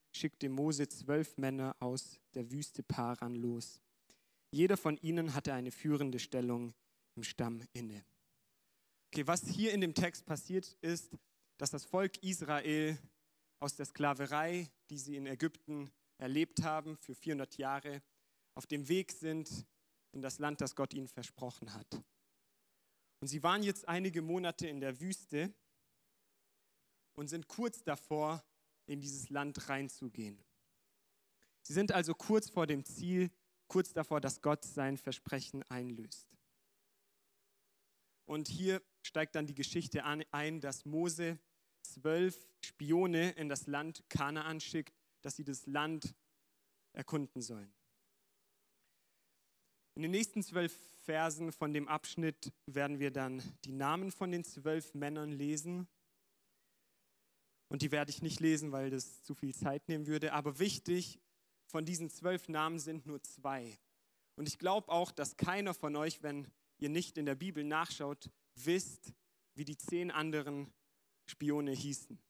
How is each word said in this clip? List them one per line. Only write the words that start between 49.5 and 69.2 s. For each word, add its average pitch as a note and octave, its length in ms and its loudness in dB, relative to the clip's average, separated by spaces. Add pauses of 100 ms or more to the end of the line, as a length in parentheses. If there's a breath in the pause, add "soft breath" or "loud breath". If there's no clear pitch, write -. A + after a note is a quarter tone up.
In D3+ 60 -2
den E3 100 2
nächsten G#3+ 300 2
zwölf E3+ 300 0 (300)
Versen D#3+ 500 0
von D3+ 220 0
dem D3 140 0
Abschnitt D#3 680 -2 (120)
werden C#3+ 340 0
wir C#3 100 2
dann C3 320 -2 (220)
die C3+ 80 -10
Namen D#3 400 0
von F#3 180 -2
den F3 140 0
zwölf D#3 500 -2
Männern D3+ 360 -2
lesen. D#3 580 -2 (1800)
Und C#3+ 120 -2
die C#3+ 100 2
werde D3 180 2
ich - 120 -8
nicht D#3+ 180 -2
lesen, D#3 320 4
weil C3+ 180 0
das - 340 -4
zu C#3+ 100 -6
viel C3+ 200 -2
Zeit D3 340 -2
nehmen D3+ 180 -2
würde. D3+ 260 2
Aber D3 260 0
wichtig, F3+ 640 2 (460)
von D#3+ 180 -2
diesen E3 240 -2
zwölf F3+ 400 0
Namen D#3+ 300 2
sind D3 280 -6
nur D3 160 -8
zwei. C3 560 -6 (580)
Und D3 120 -4
ich - 100 -6
glaub F#3+ 300 2
auch, E3+ 220 2
dass - 260 -4
keiner F#3 380 2
von D3 200 -2
euch, D#3 280 0
wenn C#3+ 260 -6 (300)
ihr C#3+ 100 0
nicht D#3+ 300 0
in D3 80 0
der C#3 80 2
Bibel D3+ 300 -4
nachschaut, D3+ 640 -2 (240)
wisst, - 580 0 (420)